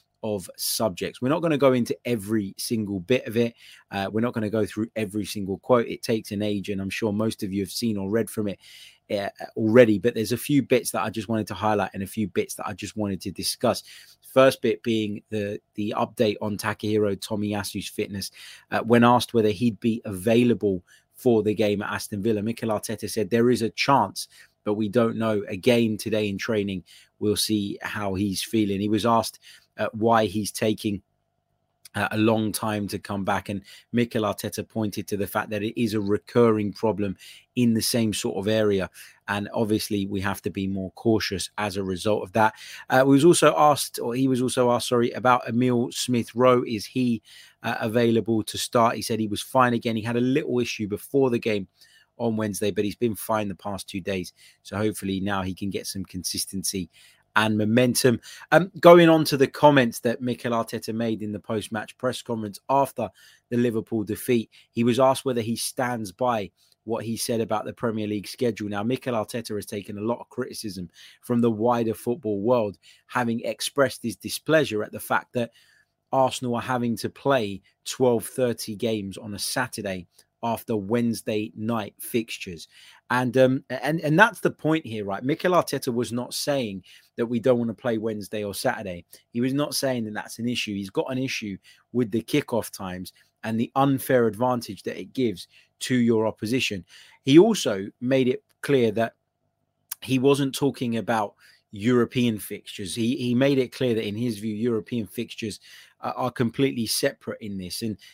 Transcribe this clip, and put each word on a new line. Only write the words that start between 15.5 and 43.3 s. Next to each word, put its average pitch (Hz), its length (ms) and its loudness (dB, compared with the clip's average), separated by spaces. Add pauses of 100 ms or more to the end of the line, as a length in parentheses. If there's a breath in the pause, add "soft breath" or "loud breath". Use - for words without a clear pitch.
the 107 240 -4
update 117 420 0
on 104 160 -4
Takahiro 104 600 0
Tomiyasu's 104 760 -4
fitness. 101 420 -6 (380 loud breath)
Uh, 107 120 -2
when 117 220 6
asked 120 300 6
whether 110 160 4
he'd 104 320 0
be 113 240 -2
available 104 800 2 (300 soft breath)
for 113 280 4
the 104 100 0
game 104 280 0
at 107 100 -6
Aston 101 300 -6
Villa, 107 200 0
Mikel 113 280 -4
Arteta 104 400 -6
said, 101 200 -4
"There 117 200 4
is 117 140 2
a 107 80 0
chance, - 580 0 (340 soft breath)
but 104 120 0
we 107 120 0
don't 117 300 2
know." 110 320 0
Again, 110 480 2
today 107 320 -2
in 98 80 -4
training, 101 480 -2 (340 loud breath)
we'll 104 160 2
see 104 460 -2
how 101 320 -4
he's 95 280 -2
feeling. 101 380 0
He 104 80 0
was 107 180 0
asked, 117 340 2 (380 loud breath)
uh, 107 140 -2
why 113 340 2
he's 101 260 -4
taking, 107 500 -2 (920)
uh, 104 180 -2
a 107 60 -2
long 110 360 2
time 107 340 -4
to 101 100 -8
come 98 280 -6
back, 98 240 -2
and 101 120 -6 (300 loud breath)
Mikel 117 320 0
Arteta 101 440 -4
pointed 107 420 -6
to 104 80 -2
the 98 100 -2
fact 107 220 -4
that 104 140 -4
it 113 180 -4
is 107 120 0
a 110 60 -2
recurring 104 720 2
problem 101 460 -2 (380 loud breath)
in 120 180 4
the 110 80 0
same 110 320 0
sort - 240 -4
of 98 100 -4
area, 104 420 2 (380 loud breath)
and 101 260 -4
obviously 104 520 0
we 101 160 -4
have 98 200 -4
to - 80 -6
be 98 180 -4
more 95 240 -6
cautious 104 680 0
as 104 200 -4
a 101 60 -4
result 95 400 -2
of 95 100 -12
that. 110 200 4 (360 loud breath)
Uh, 131 160 6
we 139 80 8
was 139 120 8
also 160 320 8